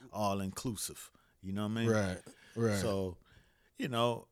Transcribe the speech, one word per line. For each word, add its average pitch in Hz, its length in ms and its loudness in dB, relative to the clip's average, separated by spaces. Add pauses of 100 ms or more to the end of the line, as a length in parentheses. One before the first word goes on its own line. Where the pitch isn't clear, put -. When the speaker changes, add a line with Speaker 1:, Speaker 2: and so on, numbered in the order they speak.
(120)
Speaker 1:
all 98 280 0
inclusive, - 680 -6 (320)
you 95 100 -6
know 104 100 -2
what 107 100 0
I - 20 -2
mean? 113 160 2
Speaker 2:
Right, 98 280 2 (360)
right. 113 260 2
Speaker 1:
So, 98 360 0 (640)
you 262 100 -2
know, 120 440 2